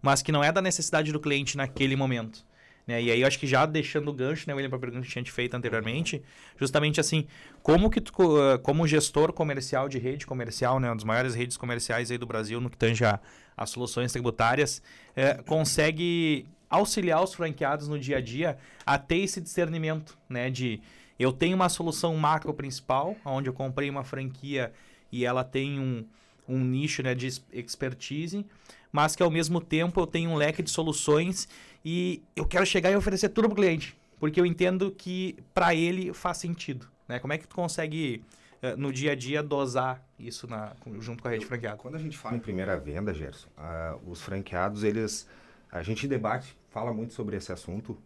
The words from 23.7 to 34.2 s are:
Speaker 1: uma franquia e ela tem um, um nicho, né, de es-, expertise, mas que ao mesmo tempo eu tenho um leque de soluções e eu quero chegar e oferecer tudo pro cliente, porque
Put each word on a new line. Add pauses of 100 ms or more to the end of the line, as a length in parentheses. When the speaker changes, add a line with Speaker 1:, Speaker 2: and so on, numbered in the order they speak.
Speaker 1:
uma
franquia (400)
e
ela
tem
um, (440)
um
nicho,
né,
de
es-,
expertise, (460)
mas
que
ao
mesmo
tempo
eu
tenho
um
leque
de
soluções (360)
e (100)
eu
quero
chegar
e
oferecer
tudo
pro
cliente, (220)
porque